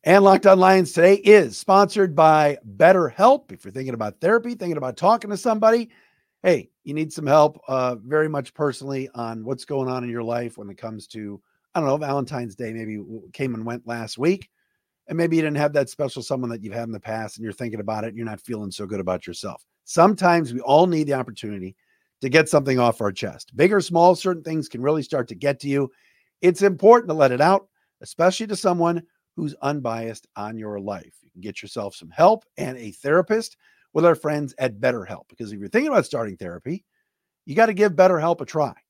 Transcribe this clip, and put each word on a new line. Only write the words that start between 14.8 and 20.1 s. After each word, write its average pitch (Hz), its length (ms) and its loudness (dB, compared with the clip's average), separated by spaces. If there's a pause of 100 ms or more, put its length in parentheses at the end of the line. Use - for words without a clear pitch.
and 160 100 -6
maybe 165 160 0
you 160 80 0
didn't 151 140 -2
have 147 160 0
that 143 180 -2
special 135 320 -8
someone 127 280 -6
that 113 120 -10
you've 104 100 -12
had 117 140 -8
in 113 60 -12
the 101 80 -12
past, 110 360 -10
and 107 60 -16
you're 107 100 -10
thinking 110 280 -10
about 107 240 -6
it, 113 40 -8
and 107 80 -14
you're 113 100 -12
not 107 140 -12
feeling 107 300 -10
so 104 160 -12
good 98 140 -8
about 90 260 -6
yourself. - 380 -14 (200)
Sometimes 170 680 2